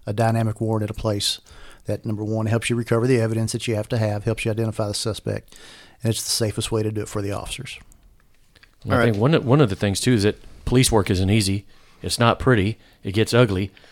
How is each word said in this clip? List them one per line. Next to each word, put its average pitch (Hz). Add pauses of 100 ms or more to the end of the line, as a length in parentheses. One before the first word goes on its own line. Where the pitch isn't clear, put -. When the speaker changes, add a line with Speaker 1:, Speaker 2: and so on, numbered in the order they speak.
Speaker 1:
a -
dynamic 113
warrant 110
at 104
a 107
place - (460)
that, 104
number 107
one, 107
helps 110
you 117
recover 117
the 127
evidence 110
that -
you 117
have 104
to 123
have, 104
helps 113
you 113
identify 110
the 104
suspect, - (460)
and 117
it's 107
the -
safest 110
way 110
to 107
do 104
it -
for 107
the 101
officers. - (1040)
Speaker 2:
Well, 110
I -
Speaker 3:
All 123
right. 120
Speaker 2:
think 101
one 143
of, 104
one 135
of 117
the 95
things, 101
too, 127
is 104
that 104 (280)
police 123
work 104
isn't 95
easy. 101 (360)
It's -
not 117
pretty. 113 (240)
It 101
gets 107
ugly, 101 (220)